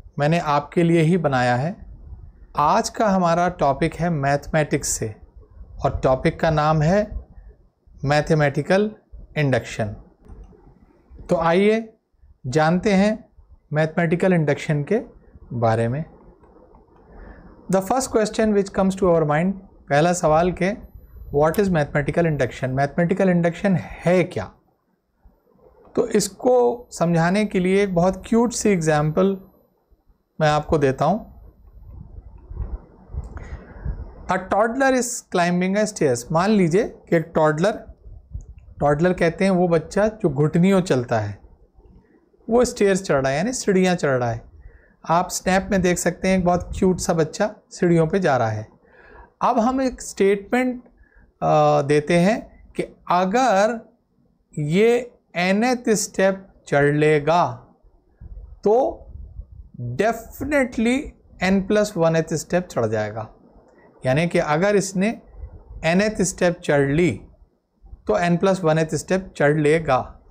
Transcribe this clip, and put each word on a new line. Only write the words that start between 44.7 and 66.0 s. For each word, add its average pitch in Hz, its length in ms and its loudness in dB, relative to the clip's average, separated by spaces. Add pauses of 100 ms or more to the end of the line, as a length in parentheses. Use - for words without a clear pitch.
आप 175 180 2
स्नैप 190 420 -2
में 190 120 0
देख 175 160 0
सकते 180 300 -4
हैं 190 100 2
एक 180 60 0
बहुत 175 340 0
क्यूट 185 200 2
सा - 140 -2
बच्चा 165 420 -2 (160)
सीढ़ियों 170 360 2
पे 196 120 -2
जा 160 180 2
रहा 113 120 0
है। 110 200 -6 (760)
अब 240 160 2
हम 254 240 2
एक 254 180 -4
स्टेटमेंट, 240 840 -2 (600)
अ, 151 400 2
देते 147 360 2
हैं - 540 -2
कि - 100 -6 (280)
अगर 208 680 2 (800)
ये 214 520 0 (280)
nth 220 500 0
स्टेप 190 580 0 (200)
चढ़ 143 180 2
लेगा 151 680 2 (1120)
तो 247 420 0 (720)
definitely 233 1160 -2 (460)
n 190 160 2 (100)
plus 208 260 2
one 165 200 2
th 160 160 -2
स्टेप 175 340 -2
चढ़ 117 200 -2
जाएगा, 107 420 -6 (800)
यानी 147 200 2
कि 175 120 0
अगर 165 380 2
इसने 190 440 -2 (680)
nth 202 360 2